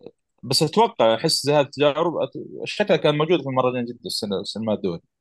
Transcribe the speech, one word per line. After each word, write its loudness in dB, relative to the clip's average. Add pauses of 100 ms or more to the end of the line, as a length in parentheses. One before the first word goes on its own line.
(440)
بس 0
أتوقع، 4
أحس -2
زي 2
هذه 6
التجارب، 0
أت-، -8
شكلها 0
كان 2
موجود 2
في -6
مهرجان 0
جدة -10
السنة، -4
السينما -4
الدولي، -4 (200)